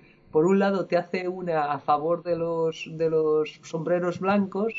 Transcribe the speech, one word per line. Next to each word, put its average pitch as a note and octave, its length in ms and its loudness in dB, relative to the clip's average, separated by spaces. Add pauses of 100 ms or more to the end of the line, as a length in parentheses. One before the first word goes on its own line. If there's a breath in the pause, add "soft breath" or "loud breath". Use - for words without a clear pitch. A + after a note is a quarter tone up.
(320 soft breath)
por D#3 140 4
un G3 140 6
lado G3 260 2
te F3 120 0
hace F3+ 300 -4
una E3+ 440 -2
a C#3 80 -4
favor D#3+ 440 0
de F3 140 0
los, E3 540 -2
de D#3+ 180 0
los D#3 540 0
sombreros F3 560 -2
blancos, G3 600 0